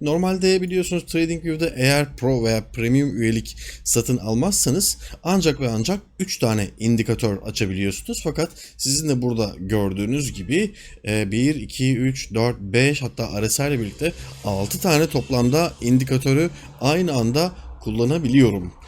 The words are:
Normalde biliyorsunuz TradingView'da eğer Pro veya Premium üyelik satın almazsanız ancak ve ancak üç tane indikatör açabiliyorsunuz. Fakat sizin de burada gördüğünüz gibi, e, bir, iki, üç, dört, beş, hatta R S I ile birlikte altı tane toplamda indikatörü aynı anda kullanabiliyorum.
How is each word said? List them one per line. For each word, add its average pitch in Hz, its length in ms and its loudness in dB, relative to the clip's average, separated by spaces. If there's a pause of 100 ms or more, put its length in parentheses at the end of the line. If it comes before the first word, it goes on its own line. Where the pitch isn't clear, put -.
Normalde 185 600 2
biliyorsunuz 180 440 -2
TradingView'da 165 720 -2
eğer 139 400 2
Pro 123 280 0
veya 110 260 0
Premium 120 520 0
üyelik 113 340 -2 (280)
satın 120 320 2
almazsanız 120 840 0 (240)
ancak 165 380 2
ve 131 80 0
ancak 113 320 0 (180)
üç 185 200 -4
tane 107 300 2 (100)
indikatör 110 640 0
açabiliyorsunuz. 98 840 -4
Fakat 160 260 -2 (260)
sizin 147 320 -2
de 127 140 0
burada 113 360 -2
gördüğünüz 104 760 -2
gibi, 151 420 -2 (340)
e, 107 240 0
bir, 127 220 2
iki, 131 420 -2
üç, 131 380 -4
dört, 113 260 0
beş, 127 420 2
hatta 104 400 -6
R 110 60 0
S 139 160 0
I 143 40 0
ile 139 120 0
birlikte 110 320 -4 (320)
altı 104 360 -2
tane 165 260 4
toplamda 135 760 0
indikatörü 131 680 2 (300)
aynı 160 320 2
anda 135 420 2 (280)
kullanabiliyorum. 117 880 2 (160)